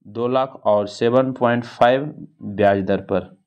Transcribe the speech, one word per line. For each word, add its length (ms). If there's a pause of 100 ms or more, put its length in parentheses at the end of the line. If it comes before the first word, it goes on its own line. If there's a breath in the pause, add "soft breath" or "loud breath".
दो 200
लाख 280 (100)
और 220
सेवन 440
पॉइंट 320
फ़ाइव 640 (160)
ब्याज 400
दर 180
पर। 460